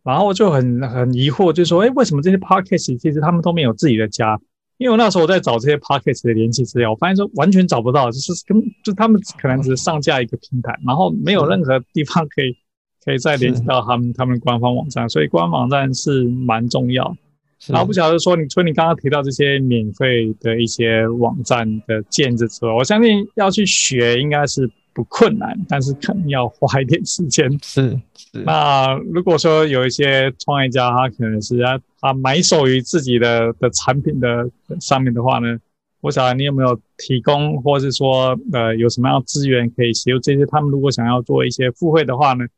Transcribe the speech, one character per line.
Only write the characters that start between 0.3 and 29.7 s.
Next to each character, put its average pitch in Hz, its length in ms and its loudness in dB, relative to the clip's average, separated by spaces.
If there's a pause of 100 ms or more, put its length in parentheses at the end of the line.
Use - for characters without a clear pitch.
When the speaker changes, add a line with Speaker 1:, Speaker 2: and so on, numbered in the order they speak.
Speaker 1:
就 202 160 2
很， 127 400 0
很 123 240 -2
疑 131 160 0
惑， 170 220 2
就 170 140 2
说， 170 160 2
诶， 233 80 4
为 262 160 2
什 151 100 -2
么 139 60 0
这 180 100 2
些 196 60 4
Podcast 185 600 -2
其 156 140 -2
实 147 80 -2
他 151 100 0
们 170 120 0
都 170 100 0
没 170 120 0
有 117 100 2
自 139 160 0
己 110 80 4
的 110 100 0
家？ 110 320 -2 (380)
因 254 100 -2
为 247 40 4
我 220 60 4
那 226 120 4
时 190 80 0
候 170 60 4
我 156 40 4
在 185 140 2
找 117 180 0
这 123 100 0
些 147 60 4
Podcast 143 480 -2
的 120 100 2
联 113 200 2
系 127 100 -2
资 120 160 -4
料， 113 120 2
我 110 40 -2
发 170 120 0
现 190 100 2
说 202 160 0
完 156 180 2
全 185 160 6
找 131 140 0
不 120 100 0
到， 131 180 2
就 117 80 -6
是 143 140 -8 (160)
跟， 214 160 4 (180)
就 214 120 -6
他 214 160 0
们 214 120 6 (160)
可 139 120 -2
能 131 120 0
只 131 80 -2
是 131 60 2
上 156 260 -4
架 139 200 0
一 123 40 -2
个 117 120 -8
平 - 240 -6
台， 117 180 -8
Speaker 2:
是。 - 80 -6
Speaker 1:
然 123 80 0
后 175 160 0 (100)
没 156 120 0
有 170 120 2
任 185 200 0
何 131 260 0
地 160 140 -2
方 165 240 -2
可 - 120 -4
以， 131 100 -2
Speaker 2:
是。 120 60 -12 (480)
Speaker 1:
可 143 80 -2
以 135 40 0
再 147 180 0
联 127 180 0
系 123 120 -2
到 127 160 0
他 120 160 0
们， 120 100 -2
Speaker 2:
是。 120 60 -4
Speaker 1:
他 127 120 -2
们 123 140 0
官 120 200 0
方 123 140 0
网 139 140 -4
站， 123 220 -4
所 156 120 0
以 151 60 0
官 170 240 0
方 156 80 0
网 123 100 0
站 135 240 0
是 135 300 -2
蛮 120 460 -2
重 127 200 -2
要。 127 260 -2 (440)
Speaker 2:
是。 - 140 -6
Speaker 1:
然 160 80 2
后 185 40 2
不 196 60 -4
晓 180 180 2
得 170 80 2
说， 180 180 2
你， 156 120 -4
除 180 140 -2
了 175 40 2
你 165 60 0
刚 160 140 2
刚 165 100 2
提 - 140 -4
到 147 120 0
这 139 80 -4
些 139 300 0
免 120 320 0
费 117 480 0
的 117 220 -2
一 117 40 2
些 113 420 0
网 117 360 -2
站 110 420 -2
的 110 180 -2
建 123 320 0
制 113 120 0
之 - 180 -8
外， 113 60 0
我 117 100 2
相 214 220 2
信 208 320 2
要 196 160 0
去 208 140 0
学 120 560 0
应 147 80 -2
该 147 180 0
是 131 220 -2 (240)
不 127 120 -6
困 220 320 2
难， 220 160 -6 (140)
但 143 140 -2
是 131 140 -4
可 - 180 -6
能 175 160 -4
要 127 180 0
花 135 320 0
一 135 60 0
点 165 200 0
时 - 220 -4
间。 135 240 2 (100)
Speaker 2:
是， 131 280 -2 (260)
是。 - 300 -16
Speaker 1:
那 143 480 2 (180)
如 170 100 -2
果 180 160 2
说 156 280 4
有 131 200 0